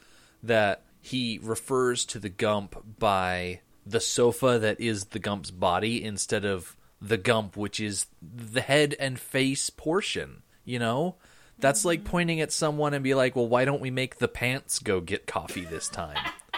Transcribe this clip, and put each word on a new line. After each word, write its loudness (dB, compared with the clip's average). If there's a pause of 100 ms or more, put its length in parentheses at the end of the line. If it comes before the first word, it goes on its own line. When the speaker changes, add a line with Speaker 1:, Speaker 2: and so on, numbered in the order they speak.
(420)
Speaker 1:
that 4 (200)
he -4
refers 0
to -8
the -6
Gump -2
by 0 (240)
the 0
sofa 4
that 2
is -2
the -8
Gump's -4
body 2
instead -2
of -4 (260)
the 0
Gump, 0
which -4
is -4 (140)
the -6
head 2
and -4
face 0
portion, -4 (240)
you -4
know? 0 (440)
That's 4
like 2
Speaker 2:
Mm-hmm. -12
Speaker 1:
pointing 2
at -2
someone 0
and -2
be 4
like, 4
"Well, 2
why 6
don't 2
we -4
make -2
the 0
pants -2
go 2
get -6
coffee -6
this -8
time?" -8 (400)